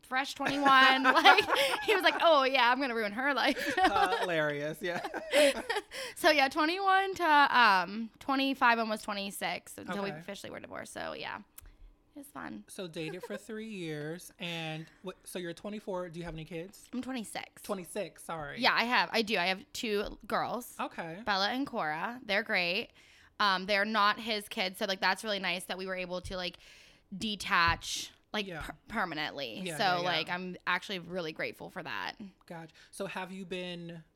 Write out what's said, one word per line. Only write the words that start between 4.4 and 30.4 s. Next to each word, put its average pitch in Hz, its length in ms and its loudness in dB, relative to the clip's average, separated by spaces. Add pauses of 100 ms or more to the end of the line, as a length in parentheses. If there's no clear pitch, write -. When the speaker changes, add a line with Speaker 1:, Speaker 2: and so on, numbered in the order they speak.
Speaker 2:
yeah. 180 200 -4 (320)
Speaker 1:
<laughs> 277 180 6 (640)
So, 349 140 4
yeah, 285 200 6
twenty-one 381 680 2
to, 302 420 6
um, 208 520 4 (100)
twenty-five, 269 580 2
almost 220 280 -2
twenty-six, 196 720 -6
until 196 260 -6
we 196 60 -4
Speaker 2:
Okay. 151 100 -10
Speaker 1:
officially 190 320 -12
were - 80 -12
divorced. - 340 -14
So, 82 240 -8
yeah, - 200 -10
it - 840 -20
was 277 80 -18
fun. 220 400 -14
Speaker 2:
So, 185 200 -12
dated 165 360 -10
for 208 140 -12
Speaker 1:
<laughs> - 120 -16
Speaker 2:
three 220 200 -10
years, 160 680 -10
and 160 460 -8 (160)
what, 185 220 -12
so - 160 -10
you're 170 140 -6
twenty-four. 196 560 -8
Do 165 100 -12
you 170 60 -8
have 165 100 -8
any 160 100 -10
kids? 175 480 -12
Speaker 1:
I'm 247 80 -6
twenty-six. 247 640 -10
Speaker 2:
Twenty-six, 190 600 -8
sorry. 156 360 -8
Speaker 1:
Yeah, 233 160 6
I 190 80 4
have. 233 280 2
I 226 120 2
do. 208 140 0
I 175 100 2
have 190 160 -2 (100)
two 208 440 -2 (100)
girls. 190 520 -4
Speaker 2:
Okay. 185 460 -8
Speaker 1:
Bella 202 240 2
and 262 160 -2
Cora. 190 580 -4
They're 196 200 0
great. 185 460 0 (500)
Um, 190 260 2
they're 202 200 2
not 214 340 2
his 220 280 -4
kids, 190 300 -4
so, 226 80 -2
like, 190 160 -2
that's 190 220 2
really 208 160 -2
nice 185 260 -4
that 185 120 -8
we 190 100 -8
were 185 80 -6
able 180 260 -6
to, 190 160 -10
like, 180 220 -8 (580)
detach, 185 920 0 (200)
like, 208 160 -4
Speaker 2:
Yeah. 165 140 -10
Speaker 1:
per-, - 140 -10 (120)
permanently. 151 760 -6
Speaker 2:
Yeah, 170 140 -6
Speaker 1:
So, 220 60 0
Speaker 2:
yeah, 180 140 4
yeah. 175 200 0
Speaker 1:
like, 160 120 -4
I'm 180 260 -6 (100)